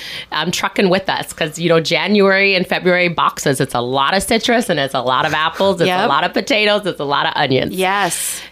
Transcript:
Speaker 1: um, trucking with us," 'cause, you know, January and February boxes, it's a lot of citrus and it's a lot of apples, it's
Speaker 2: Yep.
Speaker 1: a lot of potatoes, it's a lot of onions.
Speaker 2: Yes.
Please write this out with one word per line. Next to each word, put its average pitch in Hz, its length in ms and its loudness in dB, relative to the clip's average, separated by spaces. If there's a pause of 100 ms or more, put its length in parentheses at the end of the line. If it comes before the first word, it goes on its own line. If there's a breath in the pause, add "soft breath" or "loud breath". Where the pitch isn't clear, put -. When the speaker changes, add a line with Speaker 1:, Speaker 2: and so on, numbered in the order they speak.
(320 loud breath)
Speaker 1:
um, 156 180 -2
trucking 196 380 0
with 190 200 0
us," - 240 -4
'cause, 160 260 -6
you 170 100 -2
know, 165 120 4
January 196 760 2
and 180 100 0
February 180 420 2
boxes, 151 520 0
it's - 140 -2
a 123 60 0
lot 135 360 0
of 196 60 0
citrus 233 460 0
and 160 120 0
it's 139 140 -2
a 135 60 0
lot 127 260 2
of 147 80 -2
apples, 175 460 0
it's 170 80 2
Speaker 2:
Yep. 185 180 0
Speaker 1:
a - 20 2
lot 151 160 2
of 180 100 -2
potatoes, 208 520 0
it's 165 140 -4
a 151 40 -4
lot 143 220 0
of 160 100 -2
onions. 135 380 0
Speaker 2:
Yes. 185 680 -2 (120)